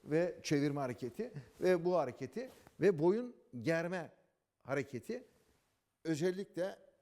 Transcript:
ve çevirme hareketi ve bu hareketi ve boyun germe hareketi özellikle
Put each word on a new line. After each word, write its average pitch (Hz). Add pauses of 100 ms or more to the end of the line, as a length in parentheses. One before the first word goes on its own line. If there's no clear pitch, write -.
ve 160
çevirme 143
hareketi 127 (280)
ve 175
bu 180
hareketi 143 (300)
ve 175
boyun 214 (240)
germe 165 (520)
hareketi 139 (800)
özellikle 180 (240)